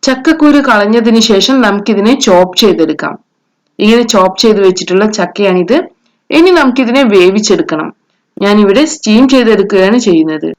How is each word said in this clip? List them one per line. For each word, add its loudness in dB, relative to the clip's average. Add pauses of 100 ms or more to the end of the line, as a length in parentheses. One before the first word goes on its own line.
ചക്കക്കുരു 0
കളഞ്ഞതിന് 2
ശേഷം 0 (100)
നമുക്കിതിനെ -2 (140)
ചോപ്പ് 2
ചെയ്തെടുക്കാം. -2 (680)
ഇങ്ങനെ 2 (120)
ചോപ്പ് 0
ചെയ്ത് 2
വെച്ചിട്ടുള്ള -2 (140)
ചക്കയാണിത്. -2 (640)
ഇനി 4
നമുക്കിതിനെ 0 (120)
വേവിച്ചെടുക്കണം. 0 (560)
ഞാനിവിടെ 2 (120)
സ്റ്റീം 0
ചെയ്തെടുക്കുകയാണ് 0
ചെയ്യുന്നത്. -2 (100)